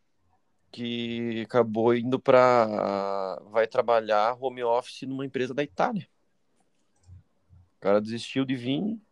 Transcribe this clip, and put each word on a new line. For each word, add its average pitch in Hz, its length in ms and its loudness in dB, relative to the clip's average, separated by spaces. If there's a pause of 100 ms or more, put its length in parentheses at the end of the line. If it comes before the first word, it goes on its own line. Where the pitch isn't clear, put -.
(720)
que 117 760 -6
acabou 113 480 2
indo 123 260 -2
pra, 98 1200 2 (120)
vai 113 160 2
trabalhar 113 760 0
home 127 220 -6
office 117 400 -2
numa 135 220 -8
empresa 131 280 -6
da 147 100 -4
Itália. 190 440 -4 (1700)
O - 40 -20
cara 101 200 2
desistiu 117 440 -6
de 131 100 -4
vir, 147 420 -4 (140)